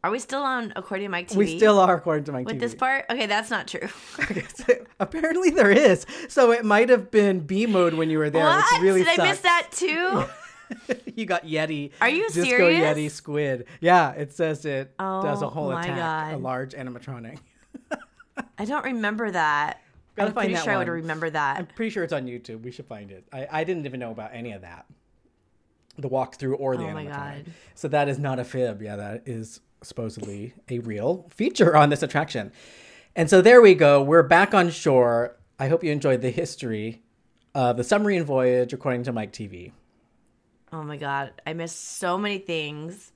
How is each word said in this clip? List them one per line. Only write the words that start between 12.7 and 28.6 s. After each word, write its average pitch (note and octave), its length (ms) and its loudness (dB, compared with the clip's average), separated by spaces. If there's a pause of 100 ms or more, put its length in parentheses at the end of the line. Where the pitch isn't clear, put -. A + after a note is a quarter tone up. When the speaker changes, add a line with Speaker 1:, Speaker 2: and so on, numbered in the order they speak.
Speaker 2:
Yeti D3+ 140 -4
squid. C#3+ 540 -6 (160)
Yeah, E3 300 4
it C#3+ 200 -10
says D#3 320 -4
it C3+ 340 -8
does F#3+ 440 -4
a D3 60 -6
Speaker 1:
Oh - 20 -8
Speaker 2:
whole - 240 -6
Speaker 1:
my - 100 -6
Speaker 2:
attack, D#3 460 -6
a D#3 60 -8
Speaker 1:
God. C3 60 -10
Speaker 2:
large C3 340 -8
animatronic. B2 640 -14 (520)
<laughs> - 680 -16
Speaker 1:
I G3+ 60 -8
don't C#4+ 220 -6
remember A3 460 -4
that. D3+ 500 -2 (340)
Speaker 2:
Gotta G#3 140 -2
Speaker 1:
I'm G#3+ 40 -6
Speaker 2:
find G#3+ 120 -2
Speaker 1:
pretty F#3+ 80 -2
Speaker 2:
that E3 100 -4
Speaker 1:
sure A3+ 80 -2
I G3 60 0
would F3 100 -2
Speaker 2:
one. E3+ 140 -4
Speaker 1:
remember D#3+ 280 -6
that. D3 300 -2
Speaker 2:
I'm F3+ 60 -8
pretty A3+ 240 -8
sure G3 160 -4
it's E3 80 -8
on C3+ 120 -6
YouTube. A#2 360 -14
We B2 100 -14
should - 140 -18
find G#2 260 -18
it. F#2 220 -20
I, C3+ 180 -12
I D#3 140 -4
didn't E3+ 200 -6
even C3 140 -10
know A#2 120 -8
about G#2+ 220 -14
any A#2 200 -12
of F#2+ 80 -16
that. F2 240 -20 (1120)
The C#3 100 -8
walkthrough C3 500 -4
or C3 200 -2
the - 80 -6
Speaker 1:
Oh D#3 60 -8
my D#3 120 -10
Speaker 2:
animatronic. D3 60 -12
Speaker 1:
God. C#3+ 360 -12 (300)
Speaker 2:
So D3 140 -8
that D3 180 2
is C3+ 100 -4
not C3+ 220 -4
a B2 60 -6
fib. A#2 360 -4